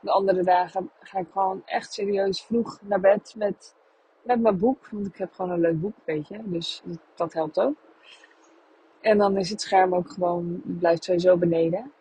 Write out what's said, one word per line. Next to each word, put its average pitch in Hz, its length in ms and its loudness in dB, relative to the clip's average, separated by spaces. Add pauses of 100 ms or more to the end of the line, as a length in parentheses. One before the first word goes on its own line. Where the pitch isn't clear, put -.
De 196 100 -6
andere 190 320 2
dagen 180 480 0 (100)
ga - 180 -10
ik 180 140 -8
gewoon 196 320 -2
echt - 280 -8
serieus 196 500 -2
vroeg 226 400 -4
naar 202 180 -2
bed 202 360 2
met, 208 380 -6 (480)
met 240 180 0
mijn 214 180 2
boek. 247 320 0
Want 208 160 -8
ik 165 100 -12
heb 185 160 -8
gewoon 180 180 -6
een 175 100 -2
leuk 165 200 2
boek, 208 240 -6
weet 156 240 -6
je. 202 140 -16
Dus 175 420 -8
dat, 170 140 -12 (160)
dat 165 180 -6
helpt 160 280 -4
ook. 277 160 0 (1200)
En 214 180 4
dan 196 180 4
is 185 140 -2
het 214 100 -10
scherm 185 340 4
ook 180 160 -2
gewoon, 175 560 -4
het 175 120 -6
blijft 170 260 2
sowieso 180 320 4
beneden. 170 640 0